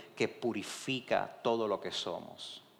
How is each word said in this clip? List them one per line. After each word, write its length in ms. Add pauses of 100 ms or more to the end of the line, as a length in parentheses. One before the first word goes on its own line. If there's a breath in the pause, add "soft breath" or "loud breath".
(160 loud breath)
que 120
purifica 1120
todo 260
lo 140
que 100
somos. 680 (180)